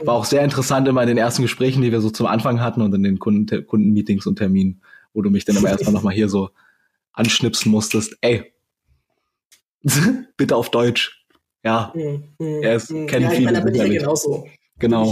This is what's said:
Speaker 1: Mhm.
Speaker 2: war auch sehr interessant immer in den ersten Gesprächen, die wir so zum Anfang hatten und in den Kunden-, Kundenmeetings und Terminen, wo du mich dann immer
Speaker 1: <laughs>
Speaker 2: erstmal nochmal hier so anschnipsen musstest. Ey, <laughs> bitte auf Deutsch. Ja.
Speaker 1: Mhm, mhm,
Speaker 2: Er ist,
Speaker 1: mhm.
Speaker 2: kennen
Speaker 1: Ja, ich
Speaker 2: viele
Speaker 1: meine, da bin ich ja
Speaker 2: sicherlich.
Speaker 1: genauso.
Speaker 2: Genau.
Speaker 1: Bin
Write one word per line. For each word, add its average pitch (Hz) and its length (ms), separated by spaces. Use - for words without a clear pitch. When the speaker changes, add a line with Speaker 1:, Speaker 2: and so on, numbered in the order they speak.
Speaker 1:
Mhm. - 60
Speaker 2:
war 120 80
auch 107 100
sehr 143 180
interessant 135 440
immer 131 140
in 117 80
den 117 80
ersten 117 240
Gesprächen, 127 400
die 123 100
wir 113 100
so 107 80
zum 110 180
Anfang 117 340
hatten 117 200
und 101 120
in 98 100
den 98 160
Kunden-, 107 460
Kundenmeetings 104 600
und 101 100
Terminen, 95 440
wo 107 80
du 101 80
mich 98 160
dann 101 120
immer 98 120
Speaker 1:
<laughs> - 0
Speaker 2:
erstmal 104 240
nochmal 98 200
hier 107 160
so 95 200
anschnipsen 113 580
musstest. 107 500
Ey, 117 320
<laughs> 175 540
bitte 143 180
auf 120 160
Deutsch. - 540
Ja. 110 300
Speaker 1:
Mhm, 147 440
mhm, 151 240
Speaker 2:
Er 113 120
ist, 113 160
Speaker 1:
mhm. 156 160
Speaker 2:
kennen 131 180
Speaker 1:
Ja, 120 60
ich 123 60
Speaker 2:
viele 120 140
Speaker 1:
meine, 110 80
da 101 60
bin 110 80
ich - 60
ja 107 60
Speaker 2:
sicherlich. 101 160
Speaker 1:
genauso. 147 460
Speaker 2:
Genau. 117 240
Speaker 1:
Bin 110 80